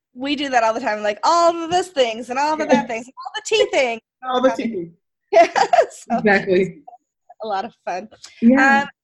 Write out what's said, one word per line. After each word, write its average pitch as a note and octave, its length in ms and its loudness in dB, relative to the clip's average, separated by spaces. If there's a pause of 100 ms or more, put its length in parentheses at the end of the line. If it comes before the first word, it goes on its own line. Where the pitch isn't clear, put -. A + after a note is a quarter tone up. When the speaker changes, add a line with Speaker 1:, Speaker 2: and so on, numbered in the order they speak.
(140)
Speaker 1:
we C4+ 220 -6
do C#4 140 -4
that B3 140 2
all A3 100 2
the A#3 60 -6
time, G#3+ 240 -4
like, G#3 200 -4
all E4+ 300 4
the E4 140 -8
this F4+ 220 -2
things A#3 400 -2
and B3 100 -6
all D4+ 160 0
the D#4 100 -4
Speaker 2:
Yeah. D4 100 2
Speaker 1:
that A3+ 120 2
things, A#3+ 200 -8
all - 280 -18
the G#4+ 100 -12
tea G#4+ 260 2
things. B3 300 -2 (220)
Speaker 2:
All B3+ 180 -2
the C4 100 4
tea C4+ 200 -6
things. E3+ 260 -10
Speaker 1:
<laughs> - 340 -20
Yeah, E4+ 200 6 (380)
so - 300 -6
Speaker 2:
Exactly. G3 600 0 (600)
Speaker 1:
a A3+ 40 -10
lot G3 180 -6
of - 180 -16
fun. F#3+ 240 -8 (340)
Speaker 2:
Yeah. C4+ 420 4
Speaker 1:
Um, C#4 40 -12 (160)